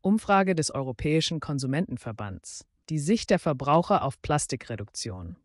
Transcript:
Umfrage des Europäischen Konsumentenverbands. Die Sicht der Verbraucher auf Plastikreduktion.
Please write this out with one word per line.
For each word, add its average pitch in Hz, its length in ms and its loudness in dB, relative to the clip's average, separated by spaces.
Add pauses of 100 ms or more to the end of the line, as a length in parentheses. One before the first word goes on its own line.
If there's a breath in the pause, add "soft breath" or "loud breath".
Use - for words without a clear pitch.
Umfrage 196 540 4
des 160 160 0
Europäischen 151 680 0
Konsumentenverbands. 127 1200 -6 (240)
Die 156 100 -2
Sicht 180 300 0
der 185 100 6
Verbraucher 151 640 2
auf - 200 -6
Plastikreduktion. 107 1200 -6